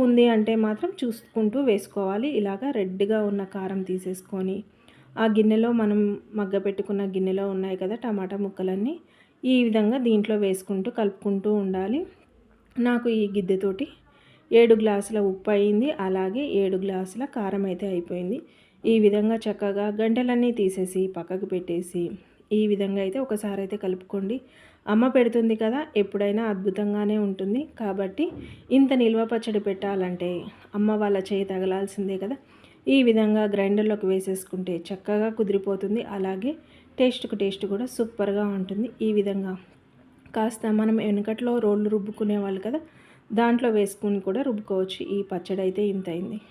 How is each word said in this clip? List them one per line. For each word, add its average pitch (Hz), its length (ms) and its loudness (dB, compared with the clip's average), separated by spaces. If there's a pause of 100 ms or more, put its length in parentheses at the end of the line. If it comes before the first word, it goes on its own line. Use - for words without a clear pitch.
ఉంది 240 240 6
అంటే 220 240 4 (120)
మాత్రం 214 260 -2 (100)
చూసుకుంటూ 226 580 -2 (100)
వేసుకోవాలి. 202 600 -2 (100)
ఇలాగా 202 320 -2
రెడ్గా 202 480 0 (120)
ఉన్న 202 120 -2 (120)
కారం 190 280 -4
తీసేసుకొని 185 760 -6 (600)
ఆ 220 100 2 (100)
గిన్నెలో 220 360 4
మనం 208 280 2 (380)
మగ్గపెట్టుకున్న 196 640 -2 (120)
గిన్నెలో 190 300 0 (100)
ఉన్నాయి 190 260 -4
కదా 190 240 -4
టమాటా 196 400 -4
ముక్కలన్నీ, 196 500 -4 (480)
ఈ 254 140 2 (100)
విధంగా 220 320 2 (100)
దీంట్లో 214 300 2
వేసుకుంటూ 190 600 -2
కలుపుకుంటూ 202 540 -2 (100)
ఉండాలి. 190 380 -2 (760)
నాకు 240 320 0 (120)
ఈ - 20 2 (140)
గిద్దెతోటి 190 500 0 (640)
ఏడు 226 300 8
గ్లాసుల 208 380 0 (100)
ఉప్పు 190 240 -4
అయింది, 208 360 4 (180)
అలాగే 190 360 0 (180)
ఏడు 190 220 0
గ్లాసుల 190 420 -6 (120)
కారం 196 340 -2
అయితే 180 240 -6
అయిపోయింది. 180 440 -4 (460)
ఈ 226 100 4 (100)
విధంగా 208 400 4
చక్కగా 202 420 -2 (140)
గంటలన్నీ 240 500 2 (100)
తీసేసి 190 420 0 (140)
పక్కకు 185 380 -6
పెట్టేసి 180 500 -4 (460)
ఈ 214 100 2 (100)
విధంగా 196 320 0
అయితే 190 160 -2
ఒకసారి 208 440 -4
అయితే 196 200 -6
కలుపుకోండి. 196 540 -4 (500)
అమ్మ 220 220 4
పెడుతుంది 233 480 4
కదా, 226 220 -2 (220)
ఎప్పుడైనా 202 420 0 (100)
అద్భుతంగానే 208 680 -2
ఉంటుంది 196 420 -2 (180)
కాబట్టి 196 460 -4 (520)
ఇంత 269 160 6 (100)
నిల్వ 226 280 4
పచ్చడి 220 380 -2
పెట్టాలంటే 190 600 -2 (500)
అమ్మ 208 120 4 (120)
వాళ్ళ 202 160 2 (100)
చేయి 196 220 0
తగలాల్సిందే 190 720 -2
కదా. 226 140 -4 (500)
ఈ 269 160 6
విధంగా 214 420 4 (100)
గ్రైండర్లోకి 202 560 2
వేసేసుకుంటే 190 640 -4 (140)
చక్కగా 208 500 -2
కుదిరిపోతుంది, 196 640 -2 (140)
అలాగే 190 360 -2 (460)
టేస్ట్కు 247 440 0
టేస్ట్ 196 300 -2
కూడా 220 220 -2
సూపర్గా 208 500 -2 (140)
ఉంటుంది. 196 320 -4 (160)
ఈ - 60 2
విధంగా 196 420 2 (840)
కాస్త 226 300 -2 (140)
మనం 220 260 2
వెనకట్లో 220 480 0 (100)
రోళ్ళు 208 300 2
రుబ్బుకునేవాళ్ళు 208 760 -2
కదా, 294 120 -4 (500)
దాంట్లో 233 400 2
వేసుకుని 202 500 0
కూడా 190 220 -2
రుబ్బుకోవచ్చు. 202 640 -4
ఈ 202 140 -2
పచ్చడి 190 400 -6
అయితే 185 260 -2
ఇంత 190 200 -4
అయింది. 190 300 -6 (120)